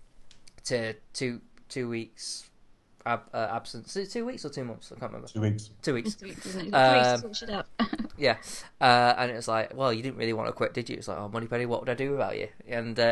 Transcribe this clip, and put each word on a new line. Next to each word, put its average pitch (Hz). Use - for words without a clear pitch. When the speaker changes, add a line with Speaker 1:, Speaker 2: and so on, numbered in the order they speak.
Speaker 1:
to 113
two, 120
two 123
weeks -
ab-, 117
uh, 113
absence. 117
Is 190
it -
two 233
weeks 254
or 147
two 135
months? 117
I -
can't 123
remember. 117
Speaker 2:
Two 110
weeks. 107
Speaker 1:
Two 147
weeks. 120
Speaker 3:
It's -
two 196
weeks, -
isn't 190
it? 165
It's 202
Speaker 1:
Um, 127
Speaker 3:
three, 110
sort -
shit -
out. -
<laughs> -
Speaker 1:
yeah, 123
uh, 120
and 123
it 117
was 117
like, 113
"Well, 131
you 113
didn't 131
really 117
want 113
to 113
quit, -
did 117
you?" -
It's -
like, 90
"Oh, 104
Moneypenny, 117
what 117
would 127
I 123
do 135
without 117
you?" 98
And, 117
uh, 120